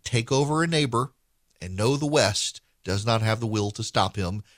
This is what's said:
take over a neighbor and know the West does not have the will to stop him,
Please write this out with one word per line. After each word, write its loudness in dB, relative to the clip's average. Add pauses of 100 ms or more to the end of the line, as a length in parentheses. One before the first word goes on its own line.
take -2
over 2
a 2
neighbor 0 (480)
and -8
know 2
the -4
West 2 (220)
does -2
not 2
have 0
the -4
will 0
to -8
stop 0
him, -4 (140)